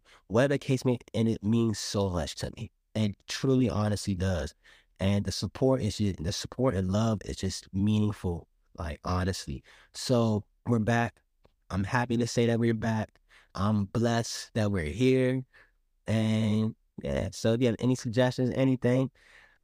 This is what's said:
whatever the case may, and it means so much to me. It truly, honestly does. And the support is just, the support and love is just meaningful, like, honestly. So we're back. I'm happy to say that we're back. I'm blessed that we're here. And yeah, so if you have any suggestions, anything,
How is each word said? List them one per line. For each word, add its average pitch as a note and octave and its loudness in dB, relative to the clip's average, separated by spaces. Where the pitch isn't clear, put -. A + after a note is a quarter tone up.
whatever C3+ 2
the - 0
case C3 -2
may, B2+ 2
and A2+ 2
it A2 -2
means A2+ 2
so G2 -2
much E2+ -4
to - -8
me. - -10
It G#2+ 0
truly, C3 2
honestly G#2 0
does. F2 -2
And G2+ 2
the F#2+ -4
support C3 0
is G#2 -2
just, G#2 -2
the G2 -2
support - -2
and F#2 0
love A2+ 2
is - -8
just - -6
meaningful, G2+ 0
like, D#2 -6
honestly. F2+ -2
So A2+ 2
we're A#2 2
back. A#2 0
I'm F#2+ -2
happy A#2+ 0
to A#2 0
say A#2 2
that A#2 2
we're A#2 2
back. A2 -2
I'm G3+ 2
blessed A#2 -2
that G#2+ 2
we're F2+ 0
here. B2+ 2
And A2 2
yeah, C#2 -2
so A2+ 0
if A#2 0
you B2+ 4
have A2 2
any B2+ 2
suggestions, B2 0
anything, C3 2